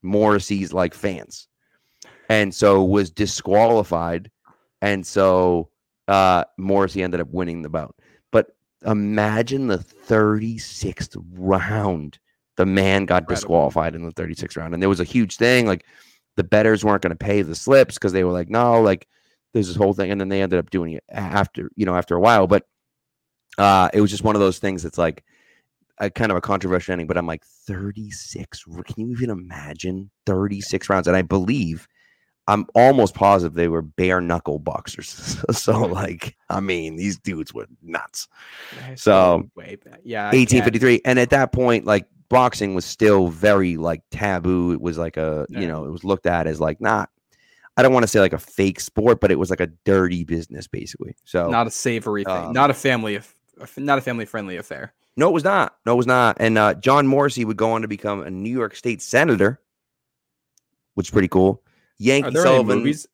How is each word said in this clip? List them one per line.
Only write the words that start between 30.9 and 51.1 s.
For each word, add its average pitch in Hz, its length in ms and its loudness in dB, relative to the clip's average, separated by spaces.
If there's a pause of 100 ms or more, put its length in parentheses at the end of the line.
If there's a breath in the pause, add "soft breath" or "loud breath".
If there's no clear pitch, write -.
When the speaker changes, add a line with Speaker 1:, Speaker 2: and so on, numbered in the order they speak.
Speaker 1:
And 90 80 4
I 95 60 2
believe, 92 680 -2 (600)
I'm 104 260 2
almost 123 400 6
positive 95 400 4
they 85 140 0
were 82 160 -2
bare 92 360 0
knuckle 85 380 -4
boxers. - 800 -10 (100)
<laughs> - 40 -2
So, 113 280 0
like, 92 560 -6 (140)
I 98 100 -4
mean, 85 360 -6
these 90 240 -6
dudes 80 340 -10
were 55 140 -12 (160)
nuts. - 440 -12 (480 loud breath)
Speaker 2:
Yeah, 127 140 -18
it's 131 140 -18
Speaker 1:
So, 92 340 6
Speaker 2:
going - 180 -6
way 82 200 -18
back. - 280 -20
Yeah, 107 260 -8
I - 20 0
get 131 60 4
it. 131 40 6
Speaker 1:
eighteen 123 220 2
fifty-three. 117 420 2
And 127 140 2
at 123 100 2
that 135 220 2
point, 120 340 0
like, 101 220 0 (220)
boxing 123 440 2
was 90 120 -4
still 98 420 4
very, 90 500 2
like, 80 320 -4
taboo. 90 640 -2
It 80 100 -2
was 82 160 -6
like 82 200 -6
a, 78 320 -4
you - 120 -10
Speaker 2:
Yeah. 90 60 -4
Speaker 1:
know, 78 180 -8
it 71 60 -10
was 85 120 -12
looked 95 220 -2
at 85 220 0
as, 78 120 -6
like, 78 220 -2
not, 107 280 0 (680 soft breath)
I 123 60 6
don't 131 100 6
wanna 120 140 4
say, 107 140 2
like, 95 120 4
a 78 60 -6
fake - 400 -2
sport, 110 420 0
but 101 100 2
it 85 60 4
was, 87 140 -2
like, 90 100 -4
a 87 60 -2 (180)
dirty 90 380 2
business, 80 440 -8
basically. - 480 -14 (100)